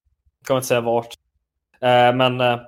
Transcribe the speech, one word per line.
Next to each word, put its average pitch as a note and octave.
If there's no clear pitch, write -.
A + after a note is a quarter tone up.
Kommer C3+
inte B2+
säga B2
vart. A#2
Eh, B2
men, B2+
eh, A#2+